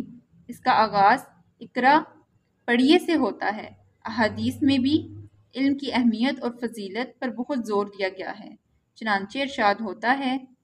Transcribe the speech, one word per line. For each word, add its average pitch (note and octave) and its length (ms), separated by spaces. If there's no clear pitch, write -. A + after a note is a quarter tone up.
इसका B3 240
आगाज़ G#3 520
"इकरा C4 380
पढ़िए" C4 300
से E4+ 160
होता G#3+ 360
है। G#3+ 180
अहादीस A3 560
में C4+ 200
भी D4 160
इल्म C#4 200
की C#4 160
अहमियत A#3+ 520
और A#3+ 200
फजीलत A3+ 580
पर B3+ 100
बहुत A#3+ 360
ज़ोर G3+ 220
दिया G3 200
गया F#3 220
है। - 260
चुनांचे G#3 440
इरशाद A3 400
होता A3 320
है, C4+ 360